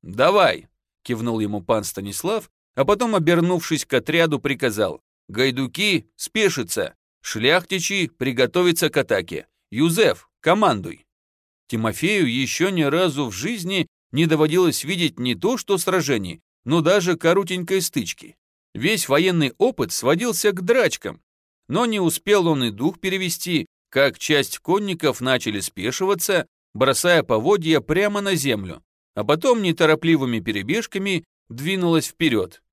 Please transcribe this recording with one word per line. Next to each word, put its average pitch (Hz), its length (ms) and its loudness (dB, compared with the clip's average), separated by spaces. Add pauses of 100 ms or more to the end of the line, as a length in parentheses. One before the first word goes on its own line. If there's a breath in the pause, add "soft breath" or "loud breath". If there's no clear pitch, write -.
«Давай», — 123 640 2 (360)
кивнул 117 360 -4
ему 104 220 -2
пан 107 220 0
Станислав, 101 680 -6 (260)
а 135 80 0
потом, 208 320 2
обернувшись 160 720 2
к - 80 -4
отряду, 151 460 2
приказал: 110 640 -2 (260)
«Гайдуки, 135 880 -2
спешиться! 170 800 -2 (260)
Шляхтичи, 175 880 0
приготовиться 151 840 0
к - 80 -2
атаке! 95 500 -2 (240)
Юзеф, 160 560 0 (120)
командуй!» 160 680 0 (600)
Тимофею 123 640 0
ещё 135 380 -2
ни 180 140 0
разу 147 420 0
в 113 60 -6
жизни 180 560 -4 (240)
не 151 140 2
доводилось 156 580 2
видеть 170 360 -2
не 123 160 -2
то 214 220 0
что 196 200 -2
сражений, 135 640 -2 (220)
но 160 180 0
даже 175 360 2
коротенькой 180 640 0
стычки. - 540 -8 (380)
Весь 165 340 -2
военный 160 500 2
опыт 196 340 0
сводился 196 600 0
к 185 120 -6
драчкам, 185 580 0 (460)
но 202 180 0
не 220 140 -2
успел 185 480 2
он 143 160 2
и 113 80 -2
дух 127 280 -4
перевести, 180 680 -4 (280)
как 139 240 2
часть 139 400 0
конников 175 640 -2
начали 120 400 -2
спешиваться, 180 840 -2 (260)
бросая 135 500 2
поводья 156 560 2
прямо 202 400 -2
на 196 160 -2
землю, 104 480 -4 (320)
а 104 80 -6
потом 190 380 2
неторопливыми 156 800 2
перебежками 165 840 -4 (240)
двинулась 165 600 0
вперёд. 110 540 -2 (120)